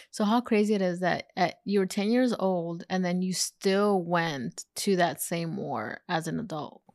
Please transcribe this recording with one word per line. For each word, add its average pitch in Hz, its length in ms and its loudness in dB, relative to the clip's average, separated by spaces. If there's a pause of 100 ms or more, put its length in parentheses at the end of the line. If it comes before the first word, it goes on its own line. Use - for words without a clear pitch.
So - 160 -2
how 233 160 4
crazy 214 320 2
it 196 80 2
is 180 200 0
that 170 340 0
at, 180 200 0 (100)
you 202 140 2
were 190 60 4
ten 202 260 -2
years 247 260 4
old 175 520 -2
and 185 160 0
then 180 160 0
you 185 120 0
still 196 680 2
went 165 640 -2 (120)
to 196 180 2
that 170 260 2
same 165 360 -4
war 120 520 -6
as 165 180 -2
an - 120 -4
adult. 143 420 -10 (140)